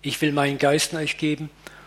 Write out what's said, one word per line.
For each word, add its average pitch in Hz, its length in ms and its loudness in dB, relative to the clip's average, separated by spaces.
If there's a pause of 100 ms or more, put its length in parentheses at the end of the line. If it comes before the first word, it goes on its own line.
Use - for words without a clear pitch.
„Ich - 200 -4
will 151 100 2
meinen 139 280 0
Geist 147 340 2
in 165 60 -4
euch 151 180 -4
geben 151 320 -2 (380)